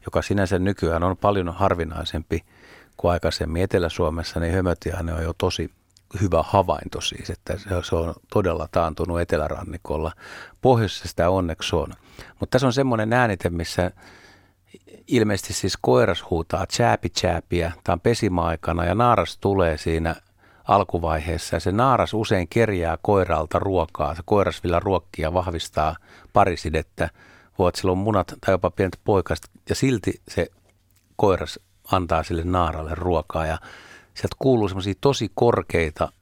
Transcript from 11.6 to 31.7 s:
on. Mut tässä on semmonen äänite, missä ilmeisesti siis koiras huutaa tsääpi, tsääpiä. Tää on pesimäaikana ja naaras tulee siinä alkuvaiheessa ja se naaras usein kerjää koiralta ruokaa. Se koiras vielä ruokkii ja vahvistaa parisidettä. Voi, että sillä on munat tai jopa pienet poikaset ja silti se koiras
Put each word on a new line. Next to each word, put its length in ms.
on. 180
Mut 100
tässä 180
on 60
semmonen 400
äänite, 360
missä 420
ilmeisesti 460
siis 280
koiras 480
huutaa 380
tsääpi, 420
tsääpiä. 600
Tää 100
on 60
pesimäaikana 840
ja 100
naaras 420
tulee 400
siinä 380
alkuvaiheessa 880
ja 40
se 120
naaras 420
usein 340
kerjää 540
koiralta 580
ruokaa. 560
Se 100
koiras 380
vielä 160
ruokkii 440
ja 100
vahvistaa 640
parisidettä. 760
Voi, 100
että 120
sillä 100
on 60
munat 360
tai 80
jopa 180
pienet 320
poikaset 460
ja 60
silti 520
se 200
koiras 440